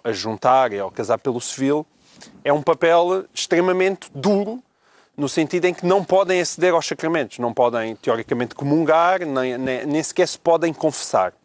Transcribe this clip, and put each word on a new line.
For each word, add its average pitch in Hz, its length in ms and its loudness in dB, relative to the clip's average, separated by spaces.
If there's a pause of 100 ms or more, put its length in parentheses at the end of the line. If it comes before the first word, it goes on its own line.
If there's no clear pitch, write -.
a 113 80 -2
juntar 113 580 2
e 101 80 -6
ao 95 100 -4
casar 113 280 -2
pelo 120 240 -4
civil, 135 440 -2 (600)
é 143 80 2
um 147 80 0
papel 170 720 2
extremamente 185 840 0
duro, 202 480 -2 (520)
no 143 140 -2
sentido 165 360 0
em 180 80 2
que 175 120 -8
não 190 180 4
podem 185 380 2
aceder 175 320 0
aos 165 140 0
sacramentos, 156 500 -4
não 120 160 -4
podem, 117 440 0
teoricamente, 120 580 -4
comungar, 160 680 2
nem, 131 340 -2
nem, 127 280 -4
nem 151 160 0
sequer 170 260 0
se - 120 -8
podem 165 340 2
confessar. 113 600 -2 (120)